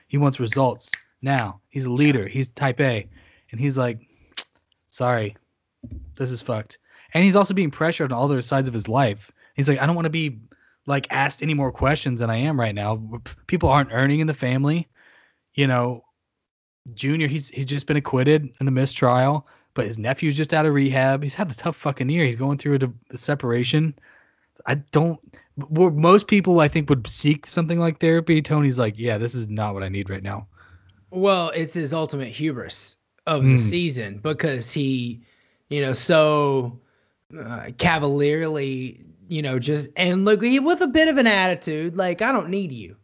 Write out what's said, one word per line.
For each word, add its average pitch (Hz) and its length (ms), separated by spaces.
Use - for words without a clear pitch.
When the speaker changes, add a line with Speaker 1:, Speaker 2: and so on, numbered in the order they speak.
Speaker 1:
He 143 120
wants 139 200
results 123 540
now. 123 400
He's 135 140
a 123 60
leader. 127 380
He's 131 200
type 135 320
A. 120 280
And 113 100
he's 135 160
like, 120 220
"Sorry, 117 460
this 131 140
is 120 120
fucked." 110 360
And 165 80
he's 190 140
also 202 160
being 180 180
pressured 156 400
on 120 60
all 123 80
other 143 160
sides 135 280
of 120 60
his 107 140
life. 113 420
He's 143 140
like, 135 120
"I 139 60
don't 170 100
wanna 165 120
be, 151 300
like, 139 240
asked 139 320
any 156 100
more 139 180
questions 123 500
than 117 100
I 113 60
am 143 220
right 110 160
now. 104 220
P-, - 80
people 165 200
aren't 135 240
earning 139 280
in 160 60
the 156 80
family." 139 540
You 139 140
know, 123 380
Junior, 147 340
he's, 143 220
he's 135 160
just 143 200
been 147 120
acquitted 139 500
in 135 60
a 135 40
mistrial, 131 760
but 117 100
his 110 140
nephew's 135 400
just 156 160
out 156 100
of 151 80
rehab. 135 500
He's 139 120
had 185 160
a 113 40
tough - 220
fucking 135 320
year. 160 160
He's 120 120
going 139 200
through 143 200
a, - 20
di-, 127 140
a 123 80
separation. 139 760
I 135 120
don't, 151 440
where 170 220
most 175 380
people, 185 320
I 147 80
think, 147 200
would 131 180
seek - 400
something 170 320
like 170 220
therapy, 165 400
Tony's 143 380
like, 107 200
"Yeah, 113 200
this 120 160
is 113 140
not 104 260
what 98 80
I 98 80
need 98 180
right 95 140
now." 101 240
Speaker 2:
Well, 185 440
it's 165 200
his 151 180
ultimate 147 360
hubris 127 680
of 147 180
the 131 120
Speaker 1:
Mm. 120 40
Speaker 2:
season 117 600
because 143 500
he, 127 480
you 147 140
know, 131 100
so, 143 880
uh, 117 400
cavalierly, 143 1200
you 160 120
know, 131 180
just, 147 380
and 180 300
look, 208 160
he, 254 160
with 339 220
a 359 60
bit 311 220
of 285 80
an 254 100
attitude, 175 720
like, 180 260
"I 247 100
don't 175 180
need 190 220
you. 101 320